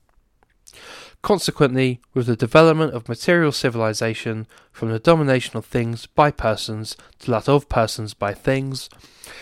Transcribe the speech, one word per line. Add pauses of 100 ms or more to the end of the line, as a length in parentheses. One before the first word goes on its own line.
(1200)
Consequently, (140)
with
the
development
of
material
civilization (240)
from
the
domination
of
things
by
persons (220)
to
that
of
persons
by
things, (540)